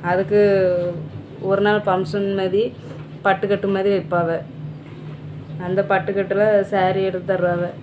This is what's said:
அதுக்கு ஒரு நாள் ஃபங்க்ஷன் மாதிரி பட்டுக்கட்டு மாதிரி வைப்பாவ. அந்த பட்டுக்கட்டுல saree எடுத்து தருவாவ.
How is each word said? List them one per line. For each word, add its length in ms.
அதுக்கு 280
ஒரு 160
நாள் 200
ஃபங்க்ஷன் 400
மாதிரி 240
பட்டுக்கட்டு 500
மாதிரி 220
வைப்பாவ. 420
அந்த 120
பட்டுக்கட்டுல 540
saree 380
எடுத்து 220
தருவாவ. 380